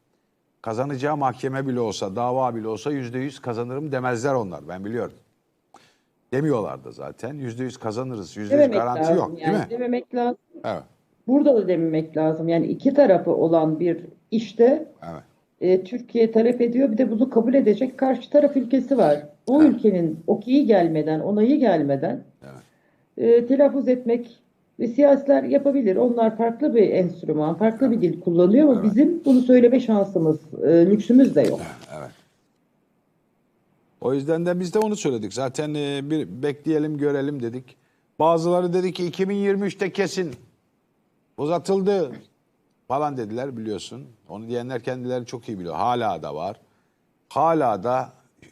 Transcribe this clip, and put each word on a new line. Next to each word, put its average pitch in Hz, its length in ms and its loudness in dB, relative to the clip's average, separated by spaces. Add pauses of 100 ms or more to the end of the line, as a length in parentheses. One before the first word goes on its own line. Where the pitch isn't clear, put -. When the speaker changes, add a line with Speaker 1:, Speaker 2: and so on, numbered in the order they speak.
(600)
Speaker 1:
Kazanacağı 139 560 -4
mahkeme 135 500 -4
bile 123 120 -2
olsa, 101 360 -4
dava 123 400 -2
bile 110 120 -8
olsa 110 240 -6
yüzde 127 280 -6
yüz 135 200 -8
kazanırım 127 520 -8
demezler 127 420 -2
onlar. 87 340 -6
Ben 92 180 -12
biliyorum. 107 280 -8 (1200)
Demiyorlar 110 500 -2
da 60 80 -18
zaten. 71 420 -14
Yüzde 127 300 -10
yüz 123 140 -10
kazanırız. 110 600 -10
Yüzde 104 40 -10
yüz 104 100 -8
Speaker 2:
Dememek 277 220 4
Speaker 1:
garanti 123 260 -2
Speaker 2:
lazım 160 160 2
Speaker 1:
yok, 165 220 -2
değil 156 100 -8
Speaker 2:
yani. 202 100 0
Speaker 1:
mi? 160 120 -6
Speaker 2:
Dememek 247 460 -6
lazım. 240 220 -2 (260)
Speaker 1:
Evet. 95 200 -6 (440)
Speaker 2:
Burada 277 280 4
da 196 120 0
dememek 160 500 -2
lazım. 160 320 0
Yani 165 180 2
iki 269 260 0
tarafı 190 380 4
olan 160 480 2
bir 170 200 -2 (320)
işte, 240 600 0 (120)
Speaker 1:
Evet. - 200 -14 (380)
Speaker 2:
e, 185 220 2
Türkiye 233 480 -2
talep 240 300 2
ediyor. 240 300 2
Bir 214 60 -2
de 254 140 2
bunu 226 180 0
kabul 226 240 6
edecek 254 440 2
karşı 247 320 -2
taraf 285 280 4
ülkesi 262 400 0
var. 151 280 2 (220)
O 285 160 6
Speaker 1:
Evet. 269 100 8
Speaker 2:
ülkenin 180 540 0
okeyi 254 380 2
gelmeden, 160 540 2
onayı 214 400 2
gelmeden, 156 640 0 (200)
Speaker 1:
Evet. - 1000 -2
Speaker 2:
e, 240 40 -6
telaffuz 269 400 2
etmek 247 520 -2 (400)
ve 233 80 -4
siyasiler 269 560 4
yapabilir. 262 520 0
Onlar 226 420 0
farklı 233 380 -2
bir 208 140 6
enstrüman, 160 680 -2
farklı 226 300 0
Speaker 1:
Evet. 226 100 0
Speaker 2:
bir 175 40 -6
dil 165 200 -2
kullanıyor 185 480 4
ama 214 120 2
Speaker 1:
Evet. 208 100 2
Speaker 2:
bizim 320 340 2
bunu 254 160 6
söyleme 247 380 6
şansımız, 196 600 0 (240)
e, 170 220 6
lüksümüz 208 500 4
de 147 60 4
yok. - 180 0
Speaker 1:
Evet, 80 400 -16
evet. 69 120 -14 (1900)
O 123 120 -2
yüzden 160 320 -2
de 180 140 -2
biz 180 140 -6
de 214 60 2
onu 214 160 0
söyledik. 117 380 -4
Zaten, 143 400 -6
e, 143 360 -6
bir 127 340 -6
bekleyelim, 151 540 -2
görelim 143 460 -2
dedik. 120 340 -10 (420)
Bazıları 175 540 2
dedi 180 200 -2
ki 180 120 -6
iki 190 240 -4
bin 202 60 -4
yirmi 202 300 -2
üçte 196 260 -6
kesin 175 400 -4 (1040)
uzatıldı 180 760 -2 (760)
falan 143 300 -4
dediler 120 400 -8
biliyorsun. 110 480 -10 (240)
Onu 107 180 -14
diyenler 120 360 -8
kendileri 123 420 -6
çok 120 240 -14
iyi 104 100 -8
biliyor. 85 160 -8
Hala 104 480 -2
da 73 120 -10
var. 92 260 -10 (680)
Hala 139 540 0
da, 127 300 -4 (380)